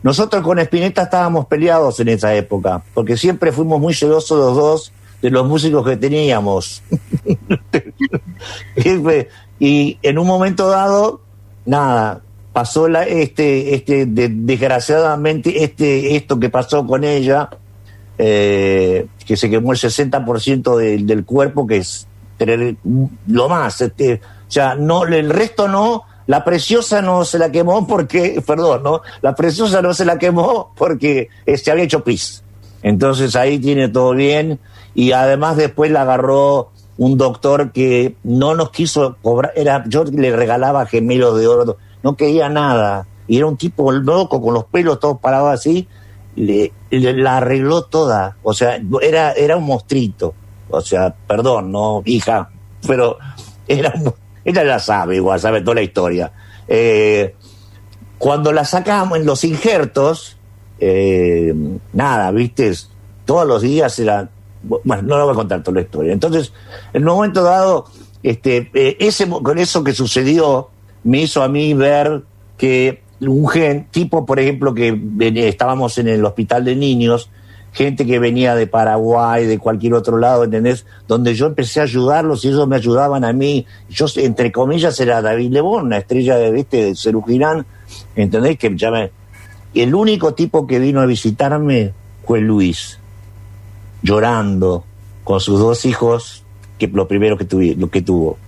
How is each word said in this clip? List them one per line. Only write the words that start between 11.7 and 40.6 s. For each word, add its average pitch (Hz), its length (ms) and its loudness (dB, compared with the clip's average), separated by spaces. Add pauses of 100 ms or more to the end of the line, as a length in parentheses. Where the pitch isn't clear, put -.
pasó 139 340 0
la, 165 160 2
este, 143 720 0
este, 135 300 0
de-, 120 240 0
desgraciadamente, 147 1300 0
este, 143 520 0
esto 139 240 -2
que 120 100 0
pasó 127 360 -2
con 131 180 -2
ella, 143 460 0 (680)
eh, 98 920 2 (180)
que 107 120 -2
se 110 120 -2
quemó 113 220 0
el 120 60 0
sesenta 131 480 -2
por 117 160 -2
ciento 127 360 0
del, 107 280 0
del 107 200 0
cuerpo, 139 420 0
que 107 100 0
es - 300 -8 (300)
tener 117 380 0 (520)
lo 120 220 2
más, 151 320 -2
este, 123 340 0 (320)
o - 40 -16
sea, 135 240 0
no, 165 300 0
el 156 240 0
resto 202 380 0
no, 214 360 0 (240)
la 147 160 2
preciosa 208 580 0
no 185 220 0
se 165 160 -2
la 165 120 0
quemó 175 360 0
porque, 175 580 -2
perdón, 151 380 0
¿no? 147 180 -2 (200)
La 135 140 0
preciosa 185 460 0
no 180 120 0
se 180 120 -2
la 170 120 0
quemó 175 580 0
porque, 139 540 -2 (160)
eh, 143 120 2
se - 140 -2
había 170 140 2
hecho 147 180 -2
pis. - 400 -6 (400)
Entonces 127 520 0
ahí 135 220 2
tiene 135 320 0
todo 127 240 2
bien, 147 460 0 (340)
y 123 200 2
además 139 440 2
después 151 340 0
la 151 100 2
agarró 135 720 2 (260)
un 131 200 2
doctor 135 540 0
que 127 520 0
no 135 300 2
nos 165 160 -2
quiso 147 520 -2
cobrar, 120 340 0
era, 139 320 0
yo 143 180 0
le 135 300 0
regalaba 123 500 0